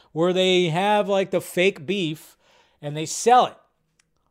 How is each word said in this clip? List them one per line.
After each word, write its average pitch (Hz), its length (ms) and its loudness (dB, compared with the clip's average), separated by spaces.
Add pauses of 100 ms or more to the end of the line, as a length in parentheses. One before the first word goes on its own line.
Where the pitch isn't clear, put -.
(100)
where 175 220 0
they 180 360 2
have, 196 400 0
like, 196 220 -2
the 175 100 0
fake 180 460 -2
beef 165 500 -6 (460)
and 147 140 -10
they 156 100 -6
sell 233 400 2
it. - 100 -10 (760)